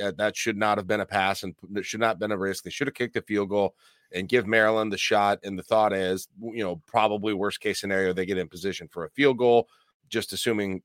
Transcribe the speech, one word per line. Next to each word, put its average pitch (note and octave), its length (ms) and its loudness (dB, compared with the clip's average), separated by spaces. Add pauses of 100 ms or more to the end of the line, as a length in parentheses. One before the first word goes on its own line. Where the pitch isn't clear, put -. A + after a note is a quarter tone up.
uh, G2+ 160 -2
that G#2 200 0
should A2 200 -2
not G#2 200 2
have F#2+ 100 -6
been G#2 140 0
a F#2 40 -2
pass G2 380 0
and F2+ 140 -10
p-, G2+ 220 -8
it F#2 60 -6
should G#2+ 140 -8
not A2+ 100 2
have F#2 100 -4
been G#2 120 -4
a G#2 60 0
risk. F#2+ 260 -4
They F2+ 60 -12
should C3+ 180 -4
have C#3 60 -6
kicked A#2+ 240 -6
a G#2+ 40 0
field G2+ 280 -2
goal G2+ 260 0 (380)
and F#2 140 -4
give A#2+ 180 4
Maryland A2 460 4
the G2 60 -2
shot. G2+ 460 2
And G2 140 -6
the F#2 60 -8
thought G#2+ 300 2
is, F#2+ 340 -2 (120)
w-, A2+ 180 -10
you A2 60 -4
know, F2 220 -4
probably G#2+ 480 0
worst G2 280 -4
case G2+ 180 -2
scenario, F#2+ 320 0
they F2+ 140 -2
get F#2+ 120 -2
in E2+ 120 -4
position F2+ 400 -8
for E2+ 160 -8
a D#2 40 -14
field C3+ 280 2
goal, A#2+ 320 4 (420)
just G#2+ 220 -4
assuming, G2 520 -2